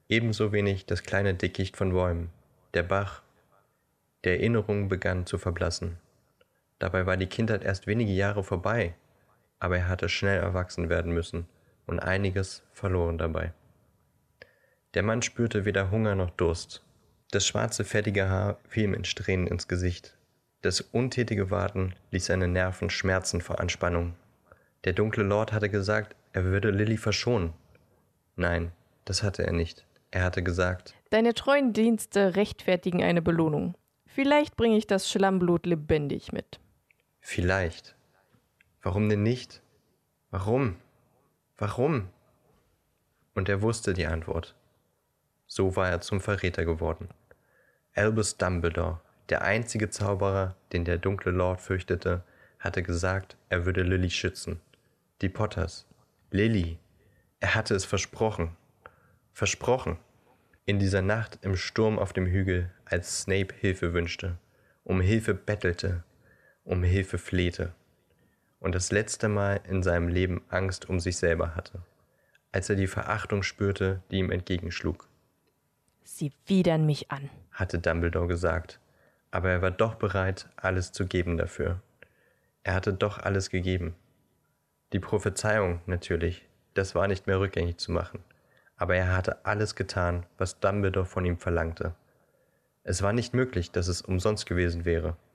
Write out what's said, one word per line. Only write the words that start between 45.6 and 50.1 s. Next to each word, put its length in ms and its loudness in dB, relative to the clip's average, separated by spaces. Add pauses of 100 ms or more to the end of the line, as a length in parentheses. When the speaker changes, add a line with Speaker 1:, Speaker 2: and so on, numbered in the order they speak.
Speaker 1:
war 140 2
er 120 0
zum 200 -4
Verräter 420 -2
geworden. 460 -4 (840)
Albus 420 0
Dumbledore, 640 0 (280)
der 120 2
einzige 480 0
Zauberer, 640 0 (180)